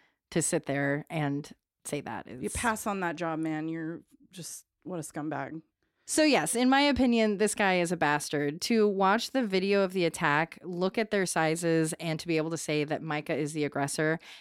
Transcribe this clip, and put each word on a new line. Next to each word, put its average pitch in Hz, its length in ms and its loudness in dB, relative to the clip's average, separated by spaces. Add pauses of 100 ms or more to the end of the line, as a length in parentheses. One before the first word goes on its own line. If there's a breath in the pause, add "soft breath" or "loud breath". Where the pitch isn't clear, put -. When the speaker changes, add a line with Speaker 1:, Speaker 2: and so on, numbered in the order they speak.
(300 soft breath)
Speaker 1:
to 165 120 0
sit 151 240 -2
there 143 440 -2
and 147 380 -4 (360)
say 147 180 -6
that 110 240 -10
is 123 160 -16
Speaker 2:
You 208 80 -4
pass 220 360 -4
on 202 140 -2
that 170 160 -4
job, 165 220 -4
man. 160 300 -4
You're 165 320 -8 (320)
just, - 320 -14 (200)
what 175 140 -8
a 156 40 -6
scumbag. 147 600 -8 (460)
Speaker 1:
So - 140 2
yes, 254 320 4
in 254 140 4
my 269 140 6
opinion, 233 560 4
this 208 180 2
guy 190 240 4
is 170 100 2
a 175 60 0
bastard. 147 680 0
To 220 240 4
watch 196 460 2
the 269 100 0
video 196 400 2
of 185 100 0
the 185 120 2
attack, 156 580 2
look 180 360 -2
at 214 120 -2
their 190 160 2
sizes, 165 680 2
and 160 260 -4
to - 80 -10
be 165 80 2
able 156 140 0
to 165 60 -4
say 151 280 -2
that 151 180 -4
Micah 156 320 -4
is 147 200 -2
the 147 100 -2
aggressor 143 560 0 (200 loud breath)